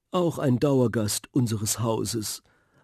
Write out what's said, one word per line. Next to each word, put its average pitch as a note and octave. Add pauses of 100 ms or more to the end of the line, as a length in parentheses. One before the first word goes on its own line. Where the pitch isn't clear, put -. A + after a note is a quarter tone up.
(120)
„Auch E3+
ein B2+
Dauergast A#2+
unseres A2
Hauses“, A2 (420)